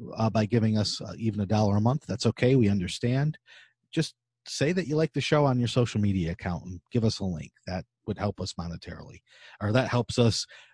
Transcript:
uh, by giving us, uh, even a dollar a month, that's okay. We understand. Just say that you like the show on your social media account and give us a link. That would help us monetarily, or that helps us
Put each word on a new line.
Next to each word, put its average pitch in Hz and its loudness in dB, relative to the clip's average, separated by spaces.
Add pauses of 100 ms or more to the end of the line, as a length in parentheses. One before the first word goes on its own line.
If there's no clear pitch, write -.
(160)
uh, 113 2
by 107 0
giving 110 2
us, 104 -2
uh, - -12
even 107 -2
a 95 -2
dollar 104 2
a 107 2
month, 123 2
that's - -4
okay. 123 2
We 110 6
understand. 120 -2 (540)
Just - -4 (300)
say 147 -2
that 180 -4
you 151 0
like 160 0
the 143 -2
show 147 2
on 127 2
your 120 0
social 113 0
media 95 2
account 87 -6
and 90 -12 (100)
give 113 0
us 107 0
a 98 -6
link. 82 -6 (160)
That 92 -6 (220)
would 104 -6
help 98 -4
us 95 -8
monetarily, 82 -12 (400)
or 104 0
that 117 2
helps 120 -2
us 117 4 (300)